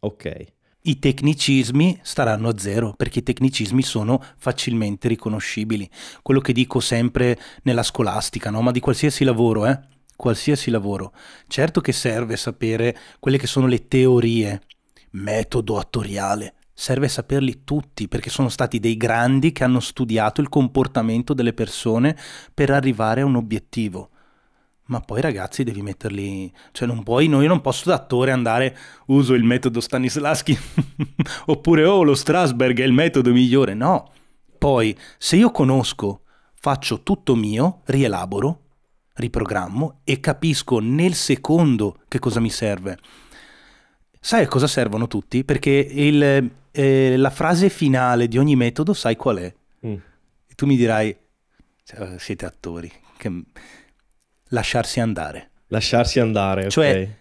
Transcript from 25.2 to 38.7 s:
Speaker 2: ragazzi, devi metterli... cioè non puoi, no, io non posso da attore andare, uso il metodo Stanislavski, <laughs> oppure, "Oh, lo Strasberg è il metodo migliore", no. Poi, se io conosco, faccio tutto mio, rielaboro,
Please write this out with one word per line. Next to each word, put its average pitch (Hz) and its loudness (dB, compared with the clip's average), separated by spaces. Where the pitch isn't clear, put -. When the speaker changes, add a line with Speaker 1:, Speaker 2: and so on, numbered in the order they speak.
Speaker 2:
ragazzi, 120 -4
devi 107 -6
metterli... 98 -8
cioè - -6
non 117 -4
puoi, 123 2
no, 143 4
io 151 6
non 175 4
posso - -2
da 175 4
attore 131 0
andare, 127 0
uso 131 4
il 120 4
metodo 120 2
Stanislavski, 143 -2
<laughs> - -6
oppure, 156 4
"Oh, 190 6
lo 147 6
Strasberg 131 2
è 131 0
il 131 4
metodo 135 4
migliore", 127 4
no. 143 -2
Poi, 120 2
se - -2
io 226 6
conosco, 127 0
faccio - -4
tutto 190 0
mio, 113 -2
rielaboro, 107 -2